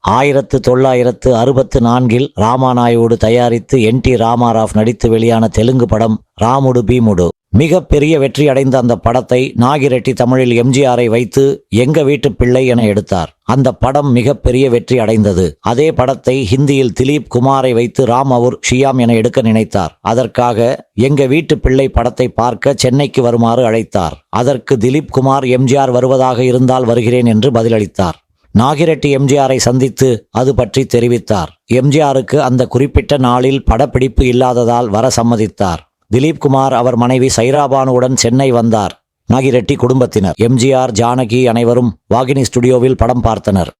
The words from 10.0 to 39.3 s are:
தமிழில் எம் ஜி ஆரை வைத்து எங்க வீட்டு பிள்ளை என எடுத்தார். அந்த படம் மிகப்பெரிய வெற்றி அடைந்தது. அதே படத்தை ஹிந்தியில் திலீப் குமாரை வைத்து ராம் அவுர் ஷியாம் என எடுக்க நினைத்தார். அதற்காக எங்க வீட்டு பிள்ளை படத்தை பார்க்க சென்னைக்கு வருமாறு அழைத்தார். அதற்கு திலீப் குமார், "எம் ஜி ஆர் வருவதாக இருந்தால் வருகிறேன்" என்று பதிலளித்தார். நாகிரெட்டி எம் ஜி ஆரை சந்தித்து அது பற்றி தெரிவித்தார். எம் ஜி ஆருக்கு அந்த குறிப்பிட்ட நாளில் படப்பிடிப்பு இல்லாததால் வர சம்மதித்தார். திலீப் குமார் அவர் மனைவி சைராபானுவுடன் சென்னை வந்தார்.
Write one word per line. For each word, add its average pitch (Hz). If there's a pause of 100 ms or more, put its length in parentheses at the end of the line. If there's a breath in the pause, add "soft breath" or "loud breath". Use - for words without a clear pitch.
தமிழில் 123
எம் 120
ஜி 139
ஆரை 123
வைத்து 127
எங்க 127
வீட்டு 139
பிள்ளை 127
என 117
எடுத்தார். 98
அந்த 127
படம் 139
மிகப்பெரிய 127
வெற்றி 120
அடைந்தது. 101
அதே 135
படத்தை 127
ஹிந்தியில் 135 (100)
திலீப் 135
குமாரை 131
வைத்து 120
ராம் 131
அவுர் 120 (120)
ஷியாம் 131
என 117
எடுக்க 117
நினைத்தார். 107
அதற்காக 117
எங்க 135
வீட்டு 147
பிள்ளை 131
படத்தை 120
பார்க்க 120
சென்னைக்கு 135
வருமாறு 117
அழைத்தார். 98 (160)
அதற்கு 123
திலீப் 131
குமார், 135
"எம் 127
ஜி 135
ஆர் 135
வருவதாக 127
இருந்தால் 127
வருகிறேன்" 120
என்று 113
பதிலளித்தார். 113 (400)
நாகிரெட்டி 147
எம் 139
ஜி 135
ஆரை 135
சந்தித்து 127
அது 127
பற்றி 123
தெரிவித்தார். 117 (200)
எம் 127
ஜி 143
ஆருக்கு 135
அந்த 127
குறிப்பிட்ட 139
நாளில் 127
படப்பிடிப்பு 131
இல்லாததால் 120
வர 113 (120)
சம்மதித்தார். 104 (240)
திலீப் 147
குமார் 135
அவர் 123
மனைவி 123
சைராபானுவுடன் 131
சென்னை 127
வந்தார். 113 (280)